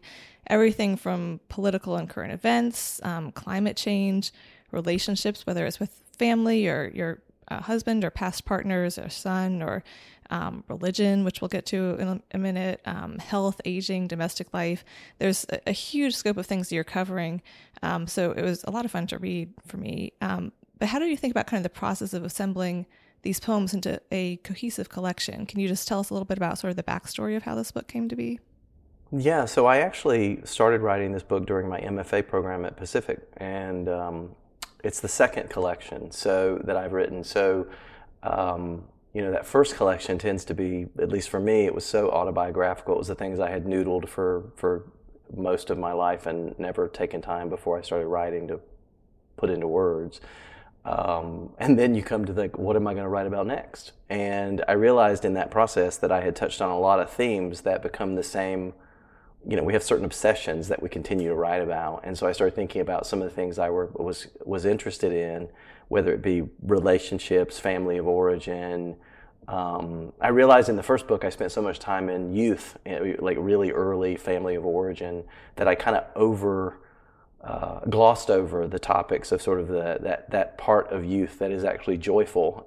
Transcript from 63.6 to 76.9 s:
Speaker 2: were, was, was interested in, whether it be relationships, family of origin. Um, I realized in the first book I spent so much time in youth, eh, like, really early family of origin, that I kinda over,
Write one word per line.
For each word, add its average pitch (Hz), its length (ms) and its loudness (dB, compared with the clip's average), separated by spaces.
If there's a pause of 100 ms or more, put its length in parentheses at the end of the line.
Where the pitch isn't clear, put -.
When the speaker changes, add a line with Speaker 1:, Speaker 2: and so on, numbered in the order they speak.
Speaker 2:
were, 87 240 -2
was, - 360 -6 (180)
was 95 180 -2
interested 101 480 0
in, 85 380 -2 (380)
whether 87 260 4
it 55 80 -2
be 90 220 2 (180)
relationships, 92 960 2
family 92 400 0
of 85 80 -2
origin. 87 880 0 (500)
Um, 87 720 -4
I 117 100 4
realized 127 420 10
in 107 60 2
the 98 60 -2
first 131 240 2
book 104 200 2
I - 20 0
spent 92 240 -4
so 110 80 -2
much 98 180 -2
time 95 300 -2
in 90 260 -2
youth, 107 520 0
eh, 92 320 -2
like, 90 200 0
really 98 320 4
early 92 460 0
family 90 380 -2
of 85 100 -4
origin, 87 600 -2 (320)
that 95 120 2
I 90 60 8
kinda 107 320 2 (100)
over, 101 640 2 (640)